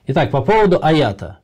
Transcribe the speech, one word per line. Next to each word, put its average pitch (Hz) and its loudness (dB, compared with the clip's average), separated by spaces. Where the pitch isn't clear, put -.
Итак, 139 -2
по 139 -2
поводу 202 2
аята, 139 -2